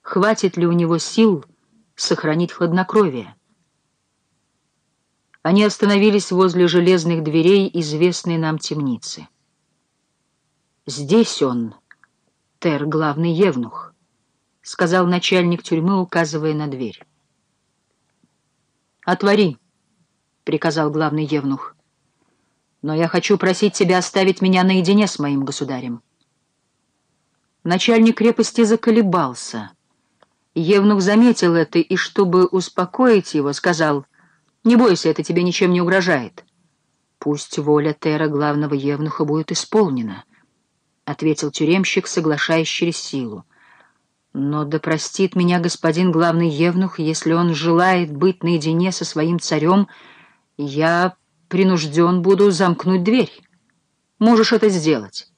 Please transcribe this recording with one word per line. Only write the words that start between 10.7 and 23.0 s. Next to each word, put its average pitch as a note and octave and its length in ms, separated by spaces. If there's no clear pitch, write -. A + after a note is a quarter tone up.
«Здесь D3 560
он, A#2+ 320
Тер, D3 260
главный D#3 460
евнух», D3+ 600
сказал F3+ 440
начальник F3 560
тюрьмы, F3+ 380
указывая D#3 540
на D3+ 140
дверь. B2+ 340
«Отвори», G3 520
приказал D3+ 480
главный D3+ 340
евнух. C#3 500
«Но D3+ 120
я E3 140